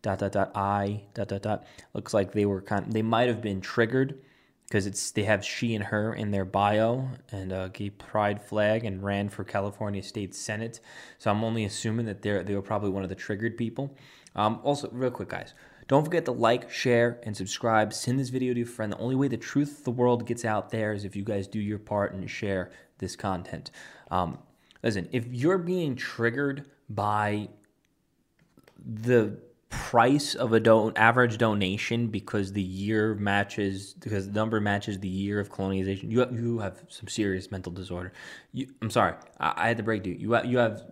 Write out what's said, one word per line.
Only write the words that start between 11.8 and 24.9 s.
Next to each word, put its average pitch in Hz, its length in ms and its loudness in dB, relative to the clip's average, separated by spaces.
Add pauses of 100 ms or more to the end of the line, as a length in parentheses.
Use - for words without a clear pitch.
that 101 160 -8
they're, 101 220 0
they 101 120 -2
were 98 60 -2
probably 104 280 -2
one 98 140 -2
of 92 60 -6
the 95 60 -6
triggered 110 420 -4
people. 131 380 -4 (400)
Um, 107 280 2
also, 143 280 0
real 127 200 -2
quick, - 180 -10
guys, - 240 -10 (340)
don't 147 180 4
forget 165 200 0
to 131 60 -2
like, 120 380 4
share, 120 540 4
and 107 120 -6
subscribe. 107 580 2
Send 123 260 -2
this 127 100 -2
video 127 240 0
to 120 60 0
your 117 80 -2
friend. 107 240 -6
The - 60 -6
only 127 180 -2
way 139 120 4
the 117 100 0
truth 143 420 0
of - 40 -20
the 123 80 -2
world 120 340 2
gets 120 200 -4
out 107 240 0
there 107 240 0
is 101 120 -6
if 95 100 -10
you 101 80 -4
guys 101 240 -2
do 107 120 -6
your 104 200 -4
part 101 340 -2
and 95 160 -8
share 95 420 -4 (260)
this 92 180 -6
content. 87 560 -6 (400)
Um, 87 280 0 (440)
listen, 101 280 0